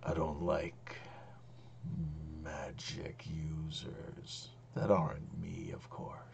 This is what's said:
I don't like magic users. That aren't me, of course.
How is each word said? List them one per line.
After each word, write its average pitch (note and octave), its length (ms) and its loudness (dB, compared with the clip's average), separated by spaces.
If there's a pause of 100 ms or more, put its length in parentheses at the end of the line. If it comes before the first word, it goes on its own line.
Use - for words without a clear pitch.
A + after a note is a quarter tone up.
I - 100 2
don't D#2+ 300 4
like D#2 540 2 (1500)
magic - 840 -4
users. - 1200 -2 (260)
That G2+ 160 6
aren't D#2+ 500 6
me, E2+ 320 -2
of - 160 -8
course. - 460 -8